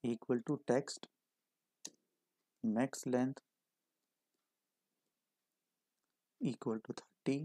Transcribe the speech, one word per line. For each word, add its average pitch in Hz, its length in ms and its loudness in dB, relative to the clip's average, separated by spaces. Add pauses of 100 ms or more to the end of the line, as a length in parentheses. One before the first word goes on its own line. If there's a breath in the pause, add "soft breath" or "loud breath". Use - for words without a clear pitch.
equal 120 440 0
to 147 80 2 (120)
text, - 400 2 (1600)
max 117 380 0 (120)
length 127 280 0 (3000)
equal 117 440 -2
to - 140 -8
thirty. - 460 -2